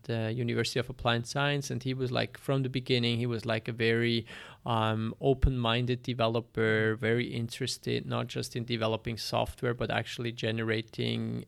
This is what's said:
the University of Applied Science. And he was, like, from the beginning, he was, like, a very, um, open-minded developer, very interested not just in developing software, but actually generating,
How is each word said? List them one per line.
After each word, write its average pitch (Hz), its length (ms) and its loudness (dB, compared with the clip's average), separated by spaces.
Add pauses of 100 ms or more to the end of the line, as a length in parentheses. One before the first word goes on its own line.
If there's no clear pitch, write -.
the 113 280 -2
University 117 460 0
of 117 100 -2
Applied 117 380 0
Science. 143 460 0
And 120 100 -4
he 131 120 -2
was, 127 180 -2
like, 117 260 -2
from 135 240 0
the 131 60 0
beginning, 123 500 2
he 123 80 0
was, 113 180 -2
like, 110 220 0
a 123 60 -4
very, 117 520 2 (400)
um, 110 560 2
open-minded 123 840 2
developer, 113 960 2
very 120 260 2
interested 120 800 -4
not 120 220 -2
just - 260 -6
in 120 100 -4
developing 113 520 -2
software, 120 580 0
but 117 160 -2
actually 117 400 -2
generating, 113 1160 -2